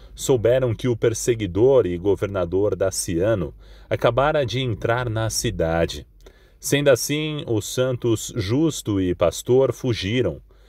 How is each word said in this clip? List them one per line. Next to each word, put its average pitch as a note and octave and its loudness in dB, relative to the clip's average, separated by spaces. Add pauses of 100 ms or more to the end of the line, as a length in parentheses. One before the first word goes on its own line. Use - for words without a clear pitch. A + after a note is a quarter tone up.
(140)
souberam B2 2
que - -4
o B2 0
perseguidor A2+ 2
e F2 -2
governador F#2+ 0
Daciano F2+ -2 (380)
acabara C3+ 0
de A#2+ -4
entrar A#2+ -2
na A2+ -2
cidade. E2 -2 (540)
Sendo C#3+ 2
assim, D3 0
os G#2+ -2
santos B2 -2
Justo A2 -2
e F2+ 0
Pastor B2 2
fugiram, G2+ -2 (300)